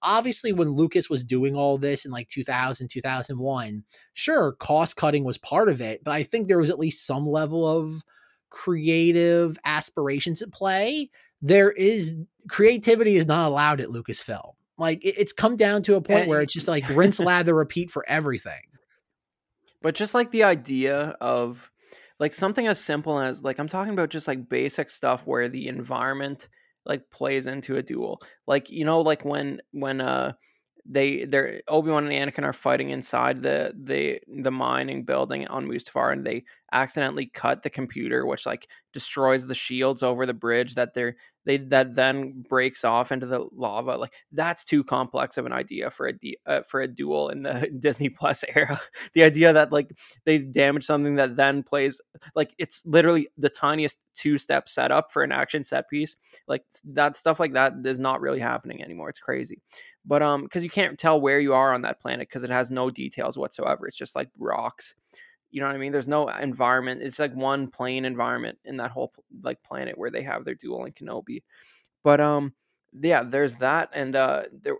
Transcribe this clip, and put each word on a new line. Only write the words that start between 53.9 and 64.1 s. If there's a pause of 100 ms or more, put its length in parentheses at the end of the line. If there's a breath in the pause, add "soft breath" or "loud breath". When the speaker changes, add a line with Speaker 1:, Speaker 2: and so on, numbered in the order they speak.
Speaker 2:
two-step
setup
for
an
action
set
piece. (300 soft breath)
Like, (100)
s-,
that
stuff
like
that (120)
is
not
really
happening
anymore.
It's
crazy. (440 loud breath)
But,
um,
'cause
you
can't
tell
where
you
are
on
that
planet
'cause
it
has
no
details
whatsoever.
It's
just,